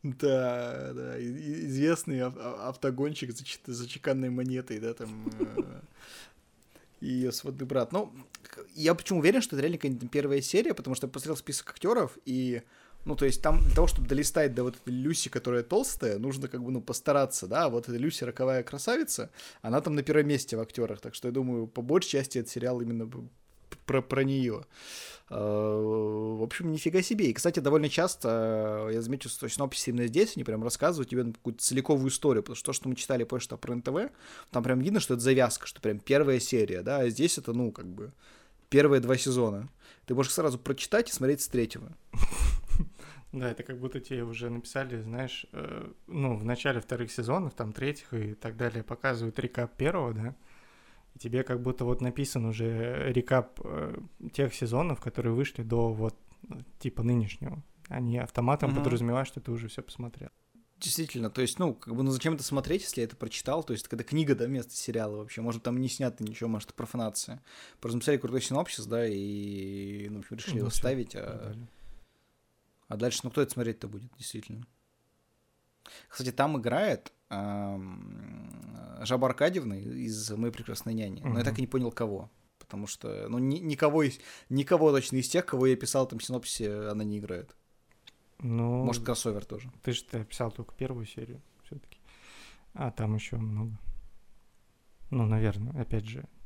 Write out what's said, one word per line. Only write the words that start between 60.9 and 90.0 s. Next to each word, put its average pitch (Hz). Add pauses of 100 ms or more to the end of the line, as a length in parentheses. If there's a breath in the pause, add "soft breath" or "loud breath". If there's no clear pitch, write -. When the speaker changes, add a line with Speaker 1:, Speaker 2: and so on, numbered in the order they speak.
Speaker 1:
то 131
есть, 120
ну, 165
как 113
бы, 131
ну, 135
зачем 160
это 139
смотреть, 143
если -
я 117
это -
прочитал? 135
То -
есть, 110
когда 117
книга, 143
да, 107
вместо 127
сериала 107
вообще, 107
может, 113
там 123
не 131
снято 120
ничего, 110
может, 107
это -
профанация. 117 (380 loud breath)
Просто 117
написали 139
крутой 120
синопсис, 139
да, 117
и, 101
ну, 104
в -
общем, 117
решили 131
Speaker 2:
Ну, 120
Speaker 1:
его 117
Speaker 2:
все, -
Speaker 1:
ставить, 127
а 101 (160)
Speaker 2:
продали. 113 (1200 soft breath)
Speaker 1:
а 110
дальше, 117
ну, 131
кто 147
это 131
смотреть-то 113
будет, 107
действительно? 110 (1400 loud breath)
Кстати, 127
там 139
играет, 131 (160)
ам, 101 (540)
Жаба 123
Аркадьевна 135
из 110
«Моей 113
прекрасной 113
няни», 101
но 113
я 120
так 135
Speaker 2:
Мгм. 110
Speaker 1:
и -
не 127
понял, 123
кого. 104 (300)
Потому 101
что, 104
ну, 120
ни-, 135
никого 151
из, 135 (300 loud breath)
никого 151
точно 131
из 127
тех, 175
кого 131
я 131
писал 131
там 113
в -
синопсисе, 104
она 107
не 104
играет. 92 (840)
Speaker 2:
Ну, 120
Speaker 1:
Может, 117
кроссовер 107
тоже. 127 (120)
Speaker 2:
ты 123
ж, -